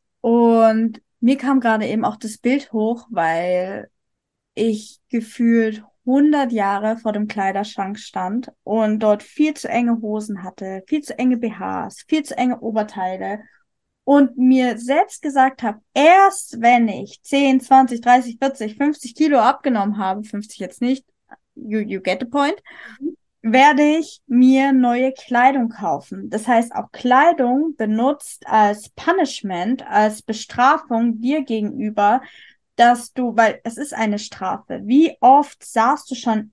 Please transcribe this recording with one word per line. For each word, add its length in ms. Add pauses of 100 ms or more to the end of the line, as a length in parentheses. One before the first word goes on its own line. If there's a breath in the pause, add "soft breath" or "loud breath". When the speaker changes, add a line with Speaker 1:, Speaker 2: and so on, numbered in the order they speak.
(200)
Speaker 1:
Und 800 (180)
mir 160
kam 240
gerade 260
eben 180
auch 120
das 220
Bild 340
hoch, 380
weil 800 (640)
ich 540
gefühlt 760 (220)
hundert 480
Jahre 460
vor 140
dem 160
Kleiderschrank 720
stand 540 (100)
und 380
dort 220
viel 320
zu 140
enge 340
Hosen 400
hatte, 440
viel 160
zu 160
enge 200
B 120
Hs, 580
viel 160
zu 120
enge 240
Oberteile 800 (640 loud breath)
und 320
mir 400
selbst 460
gesagt 400
hab, 180 (140)
erst 640
wenn 280
ich 340
zehn, 380
zwanzig, 400
dreißig, 380
vierzig, 380
fünfzig 380
Kilo 240
abgenommen 600
habe, 260
fünfzig 340
jetzt 240
nicht, 240 (480)
you, 240
you 220
get 200
the 60
point, 340 (400 loud breath)
Speaker 2:
Mhm. 160 (260)
Speaker 1:
werde 400 (160)
ich 280
mir 460
neue 400
Kleidung 560
kaufen. 600
Das 200
heißt, 260
auch 180
Kleidung 840
benutzt 680
als 440
Punishment, 960
als 360
Bestrafung 1000
dir 220
gegenüber, 800 (560 loud breath)
dass 360
du, 240
weil 280
es 120
ist 160
eine 260
Strafe. 640
Wie 360
oft 420
saßt 480
du 40
schon 380